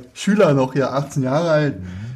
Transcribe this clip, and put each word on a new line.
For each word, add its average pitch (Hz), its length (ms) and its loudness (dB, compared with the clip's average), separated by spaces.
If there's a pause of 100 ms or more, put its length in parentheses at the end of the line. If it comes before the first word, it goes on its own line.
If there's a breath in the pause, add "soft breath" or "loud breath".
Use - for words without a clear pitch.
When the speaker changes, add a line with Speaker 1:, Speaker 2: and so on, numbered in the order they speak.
(140)
Speaker 1:
Schüler 190 400 2
noch 131 180 2
hier, 127 220 -2
achtzehn 143 300 -4
Jahre 151 260 0
alt. 151 320 0
Speaker 2:
Mhm. 92 40 -12 (300 loud breath)